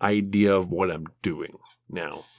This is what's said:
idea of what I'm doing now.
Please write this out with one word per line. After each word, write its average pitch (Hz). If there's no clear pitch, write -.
idea 101
of 92
what 90
I'm 78
doing 78
now. 78